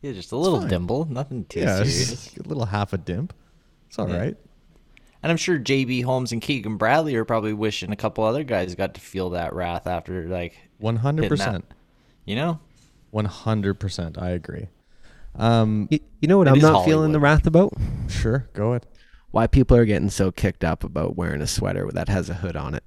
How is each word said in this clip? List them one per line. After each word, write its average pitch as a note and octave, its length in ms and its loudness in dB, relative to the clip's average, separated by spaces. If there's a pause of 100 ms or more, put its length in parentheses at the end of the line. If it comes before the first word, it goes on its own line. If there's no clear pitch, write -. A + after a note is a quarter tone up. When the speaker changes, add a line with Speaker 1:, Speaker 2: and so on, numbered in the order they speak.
Speaker 1:
Yeah, C#3+ 100 -10
just F#2 200 -12
a A2+ 40 -6
Speaker 2:
It's C#3+ 80 -2
Speaker 1:
little E3+ 160 4
Speaker 2:
fine. - 100 -4
Speaker 1:
dimple. F#2+ 360 0
Nothing C3 400 -6
too - 140 -8
Speaker 2:
Yeah, G2 200 0
it's B2 120 2
Speaker 1:
serious. B2 320 -4
Speaker 2:
just - 140 -20
a - 100 -12
little C3 180 -4
half G2+ 260 -4
a F#2+ 60 -2
dimp. F2+ 320 -6 (580)
It's - 100 -14
all F#2 100 -4
Speaker 1:
Yeah. F2 100 -4
Speaker 2:
right. D3 180 -4 (880)
Speaker 1:
And D#3+ 100 -2
I'm E3 60 2
sure F3 200 0
J C3+ 260 0
B B2 180 -2
Holmes B2+ 300 -2
and A#2 80 -4
Keegan A2 360 -4
Bradley C3+ 400 2
are A2+ 80 0
probably G#2+ 280 -2
wishing G#2 380 -4
a G#2 60 -4
couple A2 280 -2
other B2+ 200 0
guys F#2 300 -2
got F#2+ 200 -4
to - 60 -18
feel F#2 300 -6
that E2+ 240 -6
wrath F2 320 -6
after, F2 420 -6
like, F2 260 -6 (240)
Speaker 2:
One A2+ 180 -2
hundred C#3 320 0
percent. - 240 -2
Speaker 1:
hitting F2+ 160 -8
that, - 80 -20 (480)
you G2+ 120 -6
know? D#3+ 240 -4 (500)
Speaker 2:
One G#2+ 140 -2
hundred G2+ 560 -2
percent. F2+ 380 -6
I F2+ 120 -4
agree. F2+ 380 -8 (680)
Um, A2 560 2
Speaker 3:
You, D3+ 80 2 (220)
you D3+ 80 2
know F#3+ 100 8
what F3+ 80 6
Speaker 1:
It C3+ 60 8
Speaker 3:
I'm C3+ 60 10
Speaker 1:
is D3+ 40 8
Speaker 3:
not D#3 220 8
feeling D#3 280 4
the D3+ 60 2
Speaker 1:
Hollywood. D3 40 4
Speaker 3:
wrath D3+ 240 6
about? E3+ 280 6 (340)
Speaker 2:
Sure, A#2 460 -2
go G#2 160 0
ahead. A#2+ 160 -2 (460)
Speaker 3:
Why A2+ 140 2
people C3 300 6
are A#2+ 80 8
getting G2+ 260 2
so F#2+ 220 0
kicked - 320 -2
up E2 200 -2
about E2 320 -4
wearing D#2+ 260 -4
a - 40 -4
sweater F#2 460 -4
that - 160 -4
has F#2 220 -2
a F2 40 -6
hood F2 220 -6
on D2 180 -8
it. C#2 120 -8